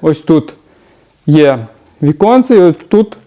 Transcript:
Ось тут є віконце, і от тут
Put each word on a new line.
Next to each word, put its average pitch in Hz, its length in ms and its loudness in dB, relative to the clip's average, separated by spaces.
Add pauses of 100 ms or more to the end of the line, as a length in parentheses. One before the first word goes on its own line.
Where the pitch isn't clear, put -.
Ось 156 180 -4
тут 156 340 -4 (760)
є 147 320 2 (440)
віконце, 220 540 0
і 196 40 4
от 170 280 -2
тут 214 280 -2 (100)